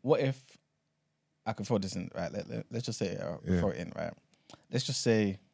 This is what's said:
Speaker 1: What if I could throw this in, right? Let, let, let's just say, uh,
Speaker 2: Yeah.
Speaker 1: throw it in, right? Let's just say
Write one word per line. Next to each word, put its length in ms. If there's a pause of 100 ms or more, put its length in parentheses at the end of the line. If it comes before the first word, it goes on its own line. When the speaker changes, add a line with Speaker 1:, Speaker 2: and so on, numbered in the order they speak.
Speaker 1:
What 180
if 200 (1040)
I 60
could 160
throw 120
this 180
in, 180
right? 160
Let, 180
let, 220
let's 140
just 140
say, 180
uh, 280
Speaker 2:
Yeah. 140
Speaker 1:
throw 120
it 60
in, 160
right? 200 (580)
Let's 140
just 160
say 380 (140)